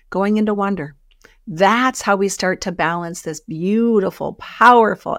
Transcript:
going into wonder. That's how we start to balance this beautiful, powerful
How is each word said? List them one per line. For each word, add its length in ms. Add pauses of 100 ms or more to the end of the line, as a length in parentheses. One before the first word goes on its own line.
going 280
into 180
wonder. 400 (520)
That's 560
how 120
we 140
start 320
to 100
balance 520
this 180
beautiful, 920
powerful 840